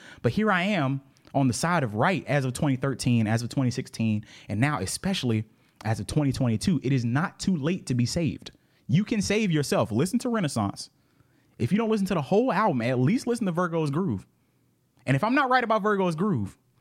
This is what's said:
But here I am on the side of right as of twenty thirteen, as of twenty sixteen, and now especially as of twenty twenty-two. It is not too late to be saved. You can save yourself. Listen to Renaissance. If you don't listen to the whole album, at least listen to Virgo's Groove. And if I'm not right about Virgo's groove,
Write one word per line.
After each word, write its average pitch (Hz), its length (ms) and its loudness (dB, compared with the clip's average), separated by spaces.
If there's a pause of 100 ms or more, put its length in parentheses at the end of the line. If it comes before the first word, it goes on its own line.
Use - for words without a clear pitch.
(220)
But 117 100 2
here 214 180 0
I 180 120 2
am 143 400 0 (320)
on 139 140 4
the 113 60 2
side 165 300 0
of 104 100 -4
right 147 320 2
as 139 180 0
of 127 100 -2
twenty 135 220 0
thirteen, 123 500 0
as 113 160 0
of 117 80 -6
twenty 131 200 0
sixteen, 113 540 -2 (240)
and 104 120 -2
now 139 200 0
especially 113 640 -2 (400)
as 110 160 -2
of 101 60 -8
twenty 143 260 0
twenty-two. 123 500 0
It 131 100 0
is 127 120 0
not 135 340 -2
too 190 180 0
late 160 300 -4
to 135 80 -2
be 123 120 2
saved. - 440 -4 (380)
You 180 160 2
can 214 180 0
save 202 280 0
yourself. 147 420 0
Listen 160 280 0
to - 80 -4
Renaissance. 135 640 -2 (680)
If 120 120 -2
you 190 80 2
don't 226 120 0
listen 208 160 2
to 196 80 -2
the 160 80 0
whole 220 300 2
album, 175 300 2
at 123 160 0
least 156 280 2
listen 233 200 -2
to 180 60 0
Virgo's 165 380 -2
Groove. 139 360 -2 (800)
And 131 100 2
if 139 80 0
I'm 233 100 2
not 277 160 2
right 254 140 4
about 220 180 0
Virgo's 196 320 2
groove, 151 420 -2 (240)